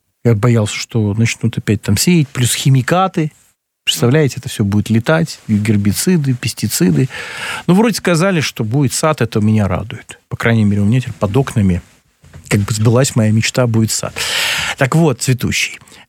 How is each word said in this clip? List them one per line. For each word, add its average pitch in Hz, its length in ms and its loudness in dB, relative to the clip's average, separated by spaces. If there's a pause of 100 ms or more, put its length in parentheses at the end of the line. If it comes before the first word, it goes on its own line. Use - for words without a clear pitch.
(240)
Я 117 100 4
боялся, 110 400 2
что 104 400 -2
начнут 120 420 -2
опять - 240 -2
там 101 160 0
сеять, 170 320 2
плюс 123 260 -2
химикаты. 156 760 0 (540)
Представляете, 135 540 2
это - 100 -12
все - 160 -2
будет 101 260 0
летать, 156 560 0
гербициды, 107 880 0
пестициды. 131 760 0 (600)
Ну, 170 60 4
вроде 220 200 4
сказали, 175 460 0
что - 240 -6
будет 123 280 0
сад, 156 300 0
это 110 180 0
меня 107 280 2
радует. - 500 -8 (100)
По - 80 -8
крайней 113 280 2
мере, 101 180 2
у 101 40 2
меня 123 140 2
теперь - 140 -12
под 101 220 -2
окнами 98 440 0 (680)
как 104 120 2
бы 101 140 -4
сбылась 113 400 2
моя 107 160 2
мечта, 113 380 0
будет 113 240 0
сад. - 200 -6 (640)
Так 135 200 0
вот, 160 260 2
цветущий. - 560 -2 (300)